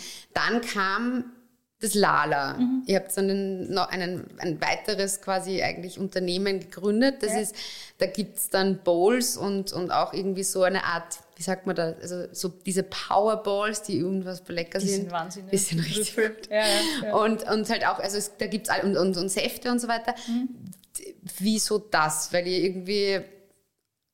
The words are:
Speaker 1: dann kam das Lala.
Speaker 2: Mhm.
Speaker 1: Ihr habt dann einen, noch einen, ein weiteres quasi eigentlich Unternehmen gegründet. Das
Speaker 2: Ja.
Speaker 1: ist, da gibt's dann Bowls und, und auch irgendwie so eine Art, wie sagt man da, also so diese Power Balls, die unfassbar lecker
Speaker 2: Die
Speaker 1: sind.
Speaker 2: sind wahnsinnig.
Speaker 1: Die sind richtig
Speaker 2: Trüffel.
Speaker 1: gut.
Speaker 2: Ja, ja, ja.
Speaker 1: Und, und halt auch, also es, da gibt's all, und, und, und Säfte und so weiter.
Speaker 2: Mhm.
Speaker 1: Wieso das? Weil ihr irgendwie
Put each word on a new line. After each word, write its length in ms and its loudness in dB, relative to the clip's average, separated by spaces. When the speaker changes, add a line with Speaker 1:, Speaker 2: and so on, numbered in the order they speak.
Speaker 1:
dann 260 2
kam 720 -2
das 140 -2
Lala. 600 4
Speaker 2:
Mhm. 320 2
Speaker 1:
Ihr 80 4
habt 200 0
dann 140 2
einen, 420 -2
noch 180 0
einen, 500 -4
ein 200 -2
weiteres 600 -2
quasi 400 -2
eigentlich 380 -4
Unternehmen 600 0
gegründet. 600 2
Das 120 0
Speaker 2:
Ja. 80 0
Speaker 1:
ist, 140 -4
da 80 4
gibt's 420 -6
dann 300 2
Bowls 580 4
und, 360 -2
und 180 -4
auch 200 2
irgendwie 320 -4
so 200 0
eine 220 4
Art, 340 -4
wie 80 -12
sagt 240 -2
man 80 0
da, 260 0
also 300 -8
so 160 -6
diese 340 -2
Power 600 2
Balls, 400 0
die 200 0
unfassbar 520 -4
lecker 240 -2
Speaker 2:
Die 80 2
Speaker 1:
sind. 160 2
Speaker 2:
sind 80 -8
wahnsinnig. 400 -6
Speaker 1:
Die 60 4
sind 240 2
richtig 340 -2
Speaker 2:
Trüffel. 180 4
Speaker 1:
gut. 160 -16
Speaker 2:
Ja, 120 2
ja, 480 2
ja. 60 2
Speaker 1:
Und, 280 4
und 260 0
halt 180 0
auch, 120 2
also 180 -2
es, 200 -4
da 100 -2
gibt's 220 -2
all, 120 2
und, 160 2
und, 180 4
und 140 0
Säfte 400 -2
und 80 4
so 100 -4
weiter. 280 -2
Speaker 2:
Mhm. 200 0
Speaker 1:
Wieso 400 2
das? 560 0
Weil 140 0
ihr 160 0
irgendwie 580 0